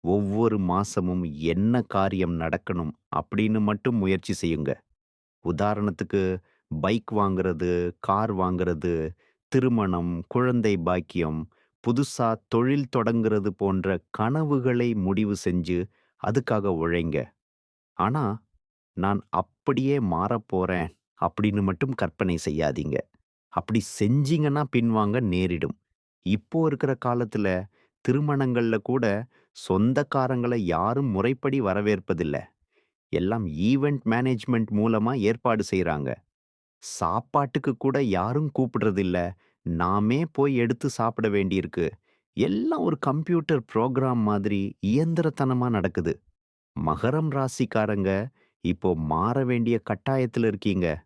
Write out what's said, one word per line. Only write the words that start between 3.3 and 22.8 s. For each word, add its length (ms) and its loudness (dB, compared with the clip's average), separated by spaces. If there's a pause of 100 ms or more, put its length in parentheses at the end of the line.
மட்டும் 380 0
முயற்சி 360 0
செய்யுங்க. 380 -2 (720)
உதாரணத்துக்கு, 760 0 (500)
பைக் 420 -2
வாங்குறது, 580 0 (280)
கார் 340 0
வாங்குறது, 600 0 (580)
திருமணம், 640 2 (140)
குழந்தை 500 2
பாக்கியம், 600 -2 (440)
புதுசா 460 0 (180)
தொழில் 440 0
தொடங்குறது 580 2
போன்ற 480 0 (140)
கனவுகளை 840 0
முடிவு 400 0
செஞ்சு 420 -2 (440)
அதுக்காக 520 0
உழைங்க. 440 0 (800)
ஆனா, 260 0 (720)
"நான் 320 0
அப்படியே 680 0
மாறப்போறேன்" 880 -2 (320)
அப்படின்னு 400 0
மட்டும் 320 0
கற்பனை 420 -2
செய்யாதீங்க. 640 -2 (560)